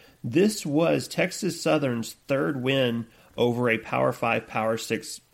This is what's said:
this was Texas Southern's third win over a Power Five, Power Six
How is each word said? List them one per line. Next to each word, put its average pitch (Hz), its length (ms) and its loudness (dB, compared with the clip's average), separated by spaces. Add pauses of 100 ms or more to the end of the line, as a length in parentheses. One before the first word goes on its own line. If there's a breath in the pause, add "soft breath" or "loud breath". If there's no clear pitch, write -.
(220 soft breath)
this 170 440 2
was 147 420 2
Texas - 540 -4
Southern's 135 500 0 (160)
third 139 340 0
win 123 440 0 (320 soft breath)
over 120 320 2
a 113 80 2
Power 127 340 0
Five, 113 340 -2
Power 113 300 0
Six - 460 -6 (120)